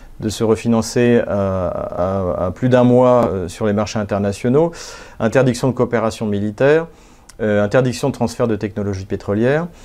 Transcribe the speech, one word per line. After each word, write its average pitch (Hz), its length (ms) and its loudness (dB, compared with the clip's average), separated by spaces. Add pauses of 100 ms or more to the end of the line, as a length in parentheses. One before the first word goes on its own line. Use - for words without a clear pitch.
(220)
de 110 80 -2
se 110 160 -2
refinancer 117 800 2
à, 95 400 -2
à, 92 800 -4
à 92 60 -2
plus 127 180 -2
d'un 123 160 6
mois, 123 420 6
euh, 87 220 -4
sur 110 160 -6
les 104 80 2
marchés 104 260 -2
internationaux, 107 720 0 (480)
interdiction 127 480 2
de 120 60 0
coopération 113 520 -2
militaire, 107 640 0 (540)
euh, 104 200 2
interdiction 127 460 0
de 127 60 -2
transfert 117 340 -2
de 110 80 0
technologies 101 480 -4
pétrolières, 117 640 -2 (180)